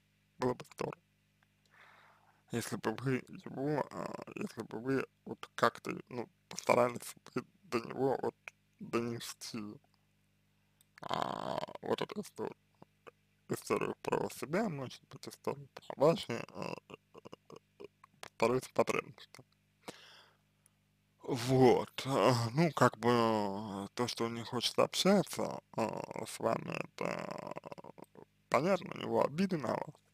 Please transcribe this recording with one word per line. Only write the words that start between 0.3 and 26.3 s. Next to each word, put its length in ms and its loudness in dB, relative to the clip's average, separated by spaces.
было 160 0
бы 100 -10
здорово. 280 -6
Если 260 -4
бы 200 0
вы 320 -2
его, 640 -4
а, 320 -8
если 280 -6
бы 180 -8
вы 260 0
вот 300 -10
как-то, 380 0
ну, 200 -8
постарались 680 2
бы 200 -6
до 160 -4
него 420 0
вот 140 -2
донести, 1000 -6
а, 560 -2
вот 180 0
эту 200 -4
историю, 360 -8
историю 540 -2
про 280 0
себя, 380 -2
может 420 -8
быть, 180 -14
историю 460 -6
про 220 -12
ваши, 360 4
э, 420 -6
э, 60 -16
э, 60 -16
вторые 420 2
потребности. 720 0
Вот, 840 6
э, 260 6
ну, 180 4
как 260 6
бы, 120 4
э, 840 2
то, 140 0
что 160 -4
он 100 -4
не 80 -6
хочет 360 -2
общаться, 800 2
э, 100 0
с 140 -12